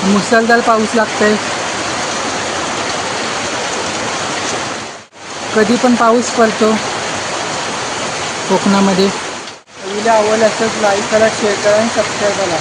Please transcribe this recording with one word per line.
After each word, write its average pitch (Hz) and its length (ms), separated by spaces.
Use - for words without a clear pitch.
मुसळधार 226 560
पाऊस 226 360
लागतंय, 214 400
कधी 220 200
पण 247 200
पाऊस 233 340
पडतो 220 460
कोकणामध्ये. 196 600
व्हिडिओ 208 260
आवडला 220 340
असेल, 214 360
लाईक 202 300
करा, 220 160
शेअर 208 140
करा 208 240
आणि 226 120
सबस्क्राईब 208 460
करा. 185 260